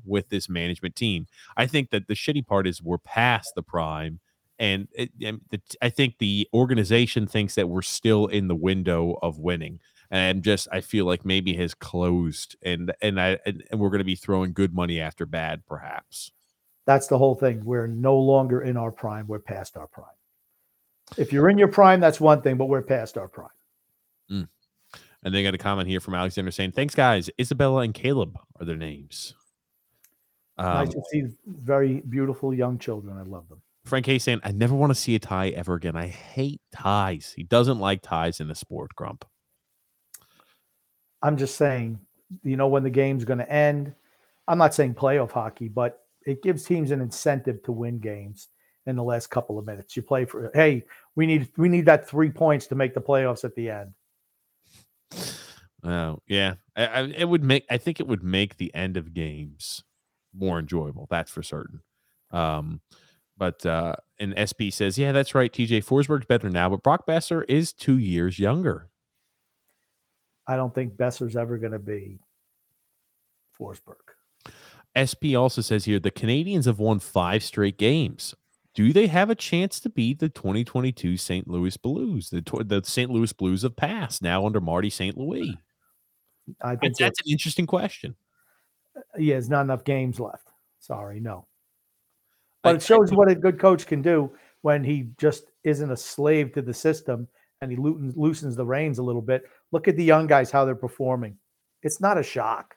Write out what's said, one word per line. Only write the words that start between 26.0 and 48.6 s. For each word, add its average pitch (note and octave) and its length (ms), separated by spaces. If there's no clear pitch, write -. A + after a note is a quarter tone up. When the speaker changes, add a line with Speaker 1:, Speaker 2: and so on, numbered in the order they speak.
Speaker 1:
from F#2+ 140
Alexander F#2 380
saying, F#2+ 200
"Thanks, C#3+ 220
guys. A2+ 340
Isabella C3 440
and A2+ 100
Caleb B2 460
are E2+ 60
their E2 140
names." D2 560
Speaker 2:
Nice F2 320
Speaker 1:
Um, D#2+ 60
Speaker 2:
to C#3+ 160
see D3+ 140
very C#3 640
beautiful C3+ 460
young B2 240
children. G2+ 400
I F#2+ 60
love F#2 260
them. - 100
Speaker 1:
Frank C3 220
K C3+ 120
saying, A#2+ 240
"I G2+ 100
never A#2 220
wanna C#3 200
see A#2 220
a - 20
tie F#2+ 320
ever F2 240
again. E2 220
I E2+ 100
hate C3+ 560
ties." F#2+ 640
He - 80
doesn't A#2+ 360
like G2 220
ties E2 400
in D2+ 80
the D#2 60
sport, - 400
Grump. D2 320
Speaker 2:
I'm D3 160
just C3+ 200
saying, A#2+ 420
you C3 120
know C#3 120
when C#3 160
the C3+ 60
game's C3+ 340
gonna B2 180
end. D3 500
I'm E3+ 100
not D#3+ 160
saying C3 220
playoff C3+ 380
hockey, A2+ 340
but A#2+ 400
it C3+ 200
gives E3+ 180
teams D#3 300
an C#3 80
incentive B2+ 640
to B2 80
win A#2+ 260
games G#2 520